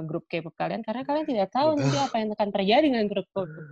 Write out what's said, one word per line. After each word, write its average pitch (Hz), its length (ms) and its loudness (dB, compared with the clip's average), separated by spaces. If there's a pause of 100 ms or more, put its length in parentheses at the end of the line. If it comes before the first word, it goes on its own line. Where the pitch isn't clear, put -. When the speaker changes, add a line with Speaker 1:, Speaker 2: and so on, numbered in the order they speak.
Speaker 1:
grup 160 240 -6
K-pop 165 240 -6
kalian, 180 320 -4
karena 233 160 -6
kalian 294 240 -2
tidak 214 240 0
tahu 302 240 2
Speaker 2:
Betul. 294 80 0
Speaker 1:
nanti 277 160 2
apa 269 240 0
yang 220 160 -2
akan 208 160 0
terjadi 214 320 4
dengan 240 240 2
grup 202 160 -2
K-pop 185 240 -4 (240)